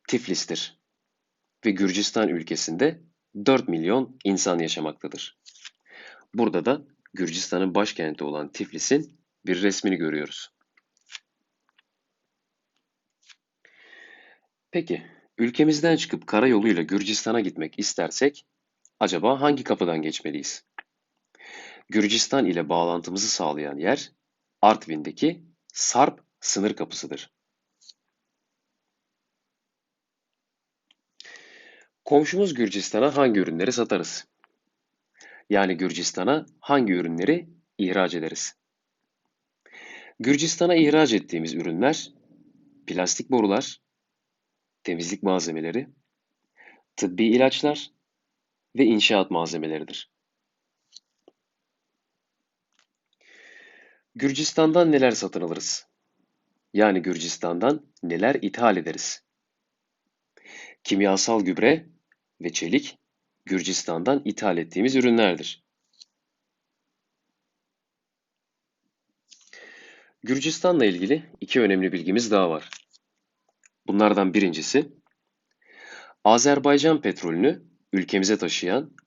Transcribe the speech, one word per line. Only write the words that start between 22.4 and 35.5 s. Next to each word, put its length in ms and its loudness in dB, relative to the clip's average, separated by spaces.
ile 240 -2
bağlantımızı 600 -2
sağlayan 480 -4
yer 340 -2
Artvin'deki 840 0
Sarp 500 0
sınır 360 -2
kapısıdır. 560 -12
Komşumuz 440 2
Gürcistan'a 640 0
hangi 220 4
ürünleri 320 -2
satarız? 560 -4
Yani 280 2